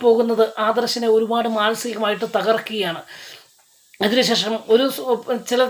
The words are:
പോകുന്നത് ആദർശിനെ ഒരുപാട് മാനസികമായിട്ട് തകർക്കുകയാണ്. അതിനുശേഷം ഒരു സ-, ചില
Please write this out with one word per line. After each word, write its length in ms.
പോകുന്നത് 480
ആദർശിനെ 500
ഒരുപാട് 400
മാനസികമായിട്ട് 760
തകർക്കുകയാണ്. 680
അതിനുശേഷം 580
ഒരു 200
സ-, 120
ചില 220